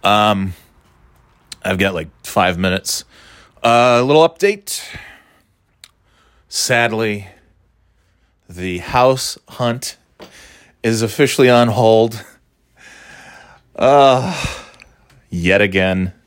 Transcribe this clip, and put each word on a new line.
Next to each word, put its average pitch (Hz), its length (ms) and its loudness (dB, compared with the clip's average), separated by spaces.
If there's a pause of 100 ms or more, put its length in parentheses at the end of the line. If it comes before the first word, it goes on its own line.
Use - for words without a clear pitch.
Um, 101 500 0 (1080)
I've 95 160 -4
got, 98 160 -2
like, 80 140 -10 (140)
five 90 360 0
minutes. 92 440 -4 (600)
Uh, 120 360 4
a 123 40 0
little 143 180 4
update. 202 640 -2 (1600)
Sadly, 113 800 -4 (1200)
the 90 300 -8
house 127 640 -2 (100)
hunt 120 480 -6 (840)
is 113 180 -2
officially 127 480 2
on 120 200 4
hold. 113 540 2 (1500)
Uh, 135 800 2 (760)
yet 90 300 2
again 92 520 -2 (140)